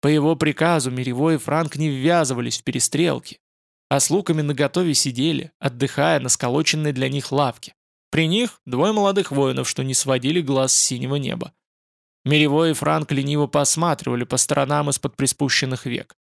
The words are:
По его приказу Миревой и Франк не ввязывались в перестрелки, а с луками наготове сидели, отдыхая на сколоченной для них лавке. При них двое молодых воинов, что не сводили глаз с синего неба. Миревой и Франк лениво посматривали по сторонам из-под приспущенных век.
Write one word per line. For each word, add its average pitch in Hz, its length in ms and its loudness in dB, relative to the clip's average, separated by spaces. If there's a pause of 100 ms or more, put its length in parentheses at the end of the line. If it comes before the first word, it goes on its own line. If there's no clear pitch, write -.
По 143 60 0
его 151 280 4
приказу 151 560 0
Миревой 127 440 0
и - 20 -2
Франк 156 380 -2
не 151 140 -2
ввязывались 131 680 0
в - 40 -18
перестрелки, 139 760 -2 (500)
а 143 100 2
с - 100 0
луками 165 320 2
наготове 147 520 0
сидели, 135 680 0
отдыхая 139 600 0
на 127 100 -6
сколоченной 147 640 0
для 131 160 -2
них 139 220 -4
лавке. 135 420 -2 (380)
При 160 160 2
них 220 380 -2
двое 143 280 2
молодых 196 380 2
воинов, 131 360 0
что - 160 -4
не 135 100 -4
сводили 131 480 0
глаз 135 320 0
с - 60 2
синего 127 360 -2
неба. - 380 -6 (680)
Миревой 151 480 4
и - 20 0
Франк 156 380 0
лениво 143 360 0
посматривали 143 760 0
по 131 140 -2
сторонам 147 520 0
из-под - 260 -4
приспущенных 131 680 -2
век. - 360 -8